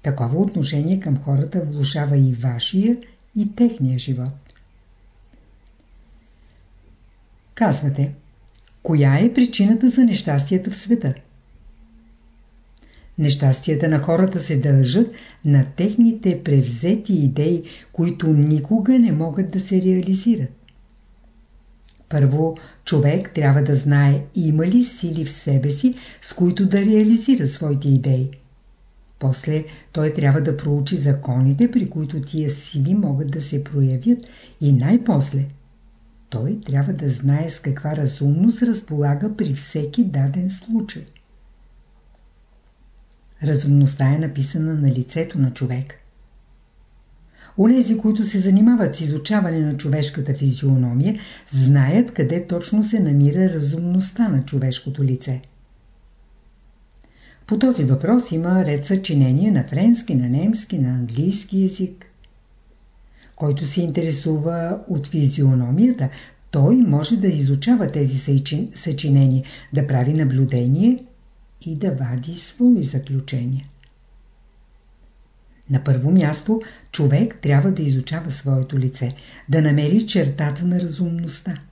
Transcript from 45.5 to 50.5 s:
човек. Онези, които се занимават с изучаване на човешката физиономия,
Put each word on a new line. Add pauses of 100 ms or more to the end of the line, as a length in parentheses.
човек. (1600)
Онези,
които
се
занимават
с
изучаване
на
човешката
физиономия, (320)